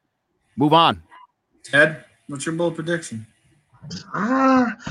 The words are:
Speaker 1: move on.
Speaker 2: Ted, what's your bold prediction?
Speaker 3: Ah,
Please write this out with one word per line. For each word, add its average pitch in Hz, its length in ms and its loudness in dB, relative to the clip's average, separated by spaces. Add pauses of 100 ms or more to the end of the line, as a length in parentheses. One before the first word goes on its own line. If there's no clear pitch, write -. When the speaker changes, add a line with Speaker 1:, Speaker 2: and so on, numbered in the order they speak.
(580)
Speaker 1:
move 147 160 4
on. 139 280 4 (640)
Speaker 2:
Ted, 156 400 2 (220)
what's 139 180 -12
your 165 100 -4
bold 165 200 -2
prediction? 160 520 -8 (880)
Speaker 3:
Ah, 262 600 0 (140)